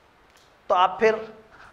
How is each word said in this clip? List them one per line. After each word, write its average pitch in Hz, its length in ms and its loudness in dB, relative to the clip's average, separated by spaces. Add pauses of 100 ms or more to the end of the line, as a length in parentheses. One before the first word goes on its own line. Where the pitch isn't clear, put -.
(680)
तो 208 60 0
आप 185 260 2
फिर 220 340 0 (380)